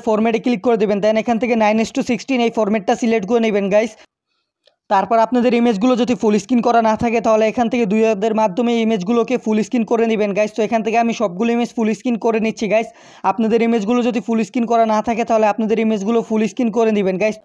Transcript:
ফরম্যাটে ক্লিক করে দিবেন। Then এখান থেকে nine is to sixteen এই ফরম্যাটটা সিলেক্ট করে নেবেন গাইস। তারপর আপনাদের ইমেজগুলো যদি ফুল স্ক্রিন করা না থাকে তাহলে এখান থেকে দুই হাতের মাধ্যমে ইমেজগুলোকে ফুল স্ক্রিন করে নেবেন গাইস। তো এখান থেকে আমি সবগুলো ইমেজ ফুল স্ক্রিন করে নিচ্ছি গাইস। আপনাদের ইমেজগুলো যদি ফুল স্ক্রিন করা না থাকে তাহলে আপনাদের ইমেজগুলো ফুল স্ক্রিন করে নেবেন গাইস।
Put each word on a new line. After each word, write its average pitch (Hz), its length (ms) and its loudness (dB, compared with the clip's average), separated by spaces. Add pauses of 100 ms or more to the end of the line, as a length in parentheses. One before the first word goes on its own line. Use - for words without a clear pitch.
ফরম্যাটে 220 380 0
ক্লিক 240 220 -2
করে 233 160 2
দিবেন। 208 220 0
Then 220 180 2
এখান 233 200 -2
থেকে 240 200 0
nine 214 220 2
is - 120 -8
to 269 40 -2 (100)
sixteen 240 360 -2
এই 226 100 -2
ফরম্যাটটা 220 460 0
সিলেক্ট 226 280 0
করে 233 160 2
নেবেন 202 280 0
গাইস। 214 180 2 (1000)
তারপর 196 340 2
আপনাদের 247 340 0
ইমেজগুলো 233 420 2
যদি 247 200 0
ফুল 214 200 2
স্ক্রিন 247 240 0
করা 233 220 4
না 220 140 2
থাকে 233 240 0
তাহলে 220 260 4
এখান 240 200 -2
থেকে 240 200 2
দুই 220 160 2
হাতের 214 320 0
মাধ্যমে 214 320 0 (120)
ইমেজগুলোকে 226 600 0
ফুল 214 220 0
স্ক্রিন 233 240 -2
করে 233 200 2
নেবেন 208 280 0
গাইস। 214 180 0
তো 226 100 -2
এখান 226 200 -2
থেকে 220 180 -2
আমি 233 160 -2
সবগুলো 202 360 -2
ইমেজ 240 200 -2
ফুল 220 120 0 (100)
স্ক্রিন 240 260 -4
করে 226 220 0
নিচ্ছি 220 260 -4
গাইস। 220 160 2 (420)
আপনাদের 220 360 2
ইমেজগুলো 233 420 0
যদি 226 180 -2
ফুল 226 120 -2 (100)
স্ক্রিন 233 240 -2
করা 226 120 4 (100)
না 214 120 2
থাকে 233 240 -2
তাহলে 220 220 2
আপনাদের 220 320 -2
ইমেজগুলো 220 340 0 (100)
ফুল 220 220 0
স্ক্রিন 233 260 -2
করে 226 200 2
নেবেন 185 260 0
গাইস। 214 220 -2